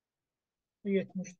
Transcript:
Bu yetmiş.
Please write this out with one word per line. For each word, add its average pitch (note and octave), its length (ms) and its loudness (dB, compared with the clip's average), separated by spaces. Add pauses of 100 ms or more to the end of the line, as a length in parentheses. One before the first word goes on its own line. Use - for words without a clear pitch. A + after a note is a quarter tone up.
(840)
Bu G#3 40 -2
yetmiş. F#3+ 400 0 (120)